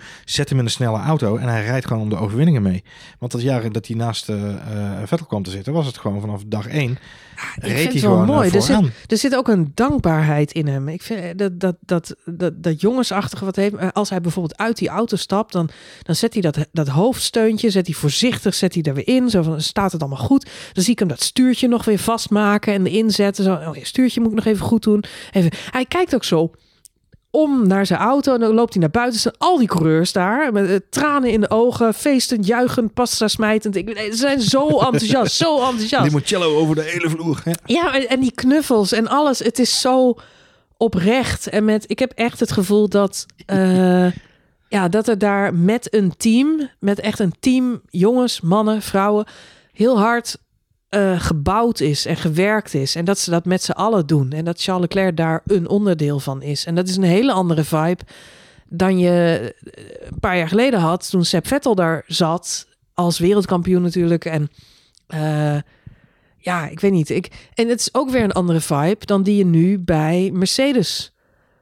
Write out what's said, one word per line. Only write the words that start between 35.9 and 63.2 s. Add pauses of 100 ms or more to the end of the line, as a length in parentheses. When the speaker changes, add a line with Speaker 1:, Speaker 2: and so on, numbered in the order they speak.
Speaker 1:
Limoncello
over
de
hele
vloer,
hè? (120)
Speaker 2:
Ja,
en,
en
die
knuffels
en
alles.
Het
is
zo (600)
oprecht.
En
met,
ik
heb
echt
het
gevoel
dat, (200)
eh, (340)
Speaker 1:
<laughs>
Speaker 2:
ja,
dat
er
daar
met
een
team, (100)
met
echt
een
team (100)
jongens,
mannen,
vrouwen, (460)
heel
hard, (520)
eh,
gebouwd
is
en
gewerkt
is.
En
dat
ze
dat
met
z'n
allen
doen.
En
dat
Charles
Leclerc
daar
een
onderdeel
van
is.
En
dat
is
een
hele
andere
vibe (640)
dan
je, (640)
eh, (280)
een
paar
jaar
geleden
had
toen
Seb
Vettel
daar
zat (280)
als
wereldkampioen